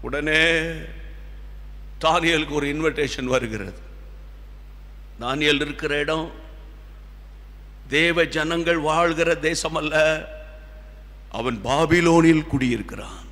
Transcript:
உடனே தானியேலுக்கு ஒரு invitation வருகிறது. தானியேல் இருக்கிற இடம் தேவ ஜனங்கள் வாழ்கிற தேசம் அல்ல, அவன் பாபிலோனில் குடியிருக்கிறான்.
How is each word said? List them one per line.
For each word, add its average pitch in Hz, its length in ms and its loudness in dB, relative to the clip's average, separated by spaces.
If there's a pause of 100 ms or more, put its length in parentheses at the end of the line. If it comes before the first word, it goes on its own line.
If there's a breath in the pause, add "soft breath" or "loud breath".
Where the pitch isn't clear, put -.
உடனே 156 580 2 (1400)
தானியேலுக்கு 160 480 4
ஒரு 143 180 0
invitation 147 560 0
வருகிறது. 117 560 -2 (1400)
தானியேல் 143 400 2
இருக்கிற 147 360 -2
இடம் 160 340 -2 (1600)
தேவ 160 380 4
ஜனங்கள் 165 520 0
வாழ்கிற 160 580 4
தேசம் 156 400 -2
அல்ல, 156 500 2 (1040)
அவன் 117 340 -2
பாபிலோனில் 160 840 6
குடியிருக்கிறான். 117 840 -2